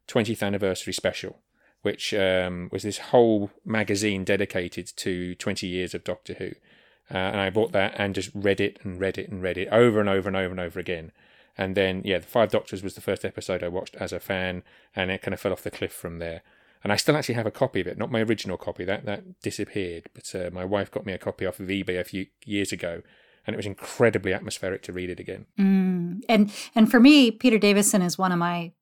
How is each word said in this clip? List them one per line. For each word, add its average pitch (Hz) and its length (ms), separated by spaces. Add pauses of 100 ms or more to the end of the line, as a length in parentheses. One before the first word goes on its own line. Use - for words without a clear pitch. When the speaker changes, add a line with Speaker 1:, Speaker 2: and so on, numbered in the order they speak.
Speaker 1:
twentieth 110 380
anniversary 98 480
special, - 480 (420)
which, - 320
um, 92 600
was 98 100
this 104 140
whole 110 540 (120)
magazine 104 600
dedicated 95 600 (120)
to 90 380
twenty 101 300
years 90 280
of 87 100
Doctor - 320
Who. - 160 (580)
Uh, - 80
and 98 220
I 98 100
bought 107 240
that 101 240
and 98 180
just 95 180
read 98 260
it 101 240
and 90 160
read 95 180
it - 120
and 95 120
read 90 160
it 90 120
over 113 300
and 104 100
over 98 180
and 95 100
over 92 140
and 92 80
over 87 200
again. 82 320 (460)
And 95 180
then, 95 280
yeah, 95 140
The 85 80
Five 113 240
Doctors 101 340
was 95 120
the - 60
first - 220
episode 92 400
I 87 40
watched 87 280
as 92 160
a 90 80
fan, 92 440 (300)
and 92 160
it 92 120
kind 98 120
of 90 60
fell 98 120
off - 120
the - 80
cliff - 220
from 82 260
there. 82 220 (420)
And 101 80
I 101 60
still 147 180
actually 135 200
have 113 100
a 104 60
copy - 280
of 90 80
it, - 100
not 113 140
my 113 100
original 104 360
copy, - 260
that, 98 220
that 104 360
disappeared, 95 720
but, - 220
uh, 90 160
my 90 140
wife 98 260
got 101 140
me 98 80
a 90 40
copy - 280
off 90 140
of 95 80
eBay 92 320
a 90 40
few 92 240 (180)
years 101 260
ago, 87 300 (440)
and 104 80
it 110 40
was 101 80
incredibly 101 680
atmospheric 95 500
to 90 100
read 90 160
it 90 100
again. 95 260 (140)
Speaker 2:
Mm. 185 680
And, 208 240 (220)
and 220 160
for 240 100
me, 269 320
Peter 226 260
Davison 202 440
is 175 160
one 185 140
of 175 80
my 170 320 (100)